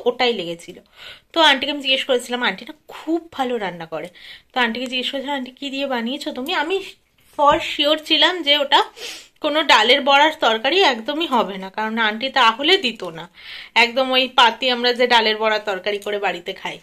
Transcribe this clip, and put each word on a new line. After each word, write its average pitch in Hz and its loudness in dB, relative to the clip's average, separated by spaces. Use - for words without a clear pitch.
ওটাই 240 0
লেগেছিল। 170 -10
তো 330 2
আন্টিকে 285 4
আমি 285 -6
জিজ্ঞেস 269 -2
করেছিলাম, 247 -2
"আন্টি 202 -4
না 311 -16
খুব 339 -6
ভালো 247 -4
রান্না 175 -8
করে।" 160 -10
তো 254 -2
আন্টিকে 240 -2
জিজ্ঞেস 247 -4
করেছিলাম, 277 -6
"আন্টি, 262 -8
কি 277 -12
দিয়ে 269 -4
বানিয়েছো 262 -6
তুমি?" 254 -6
আমি 359 -2
for 294 4
sure 302 0
ছিলাম 330 2
যে 285 2
ওটা 294 4
কোনো 302 0
ডালের 262 4
বড়ার 285 4
তরকারি 262 2
একদমই 285 0
হবে 202 0
না, 190 -10
কারণ 220 -6
aunty 220 -2
তাহলে 269 2
দিত 240 -6
না। 165 -12
একদম 233 2
ওই 262 2
পাতি 262 2
আমরা 247 0
যে 240 2
ডালের 220 4
বড়ার 214 0
তরকারি 202 -4
করে 208 -6
বাড়িতে 185 -4
খাই 175 -12